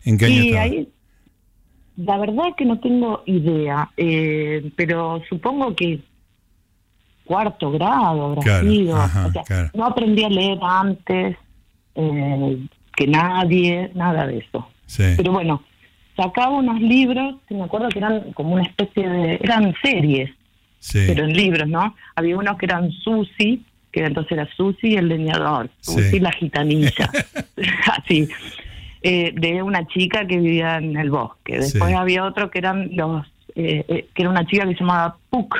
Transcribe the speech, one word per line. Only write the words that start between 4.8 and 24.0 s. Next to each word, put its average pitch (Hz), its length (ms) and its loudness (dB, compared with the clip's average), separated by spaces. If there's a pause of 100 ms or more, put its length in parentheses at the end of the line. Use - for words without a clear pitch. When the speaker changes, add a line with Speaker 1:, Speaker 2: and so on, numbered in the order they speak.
Speaker 2:
supongo 247 480 -2
que 165 240 -2 (1200)
cuarto 190 460 -2
grado 160 560 0
habrá 147 160 -2
Speaker 1:
Claro, 196 280 4
Speaker 2:
sido. 185 260 2
Speaker 1:
ajá, 92 300 2
Speaker 2:
O 85 60 0
sea, - 120 -4
Speaker 1:
claro. 90 300 -2
Speaker 2:
no 226 120 0
aprendí 220 380 2
a 208 40 0
leer 190 340 0
antes, 185 760 0 (580)
eh, 139 640 0 (380)
que 143 100 2
nadie, 175 880 2
nada 170 320 0
de 127 120 -4
eso. - 300 -10 (180)
Speaker 1:
Sí. - 180 0 (120)
Speaker 2:
Pero 180 160 2
bueno, 165 300 0 (540)
sacaba 240 340 0
unos 247 300 0
libros, 254 560 2 (120)
que 202 60 -6
me 190 100 -4
acuerdo 220 240 -2
que 202 100 -4
eran 214 340 -2
como 156 220 -2
una 185 100 4
especie 196 440 -2
de, 175 340 0
eran 208 400 4
series, 151 480 2 (500)
Speaker 1:
Sí. - 260 0
Speaker 2:
pero 156 180 2
en 156 80 0
libros, 165 340 2
¿no? 175 280 0 (200)
Había 170 220 0
unos 202 220 -2
que 190 80 -4
eran 175 260 -2
Susi, 220 680 -2 (280)
que 160 140 -2